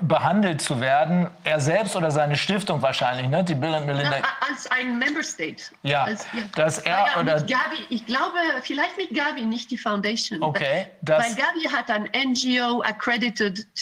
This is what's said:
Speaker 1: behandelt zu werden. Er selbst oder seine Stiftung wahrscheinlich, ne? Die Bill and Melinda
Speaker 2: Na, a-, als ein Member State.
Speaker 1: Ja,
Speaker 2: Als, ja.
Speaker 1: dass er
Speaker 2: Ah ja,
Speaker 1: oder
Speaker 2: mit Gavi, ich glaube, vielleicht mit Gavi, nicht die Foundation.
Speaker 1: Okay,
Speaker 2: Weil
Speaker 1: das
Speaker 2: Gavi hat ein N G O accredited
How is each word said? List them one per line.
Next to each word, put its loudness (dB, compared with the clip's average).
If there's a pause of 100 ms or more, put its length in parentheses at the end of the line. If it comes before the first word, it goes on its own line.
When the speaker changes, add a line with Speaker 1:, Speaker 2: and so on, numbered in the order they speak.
Speaker 1:
behandelt 4
zu -2
werden. 4 (160)
Er 2
selbst 2
oder 2
seine 2
Stiftung 0
wahrscheinlich, 0
ne? 2
Die 0
Bill 0
and -2
Melinda 0
Speaker 2:
Na, 2
a-, -2
als -8
ein -2
Member -2
State. -8 (180)
Speaker 1:
Ja, 2
Speaker 2:
Als, -4
ja. -6 (100)
Speaker 1:
dass 2
er 0
Speaker 2:
Ah 4
ja, 2
Speaker 1:
oder 2
Speaker 2:
mit -2
Gavi, -2
ich -4
glaube, -2 (240)
vielleicht -2
mit -4
Gavi, -2
nicht -4
die -4
Foundation. -2
Speaker 1:
Okay, 0 (160)
Speaker 2:
Weil 4
Speaker 1:
das 2
Speaker 2:
Gavi 0 (120)
hat -2
ein 0
N 0
G 2
O 0
accredited -2 (160)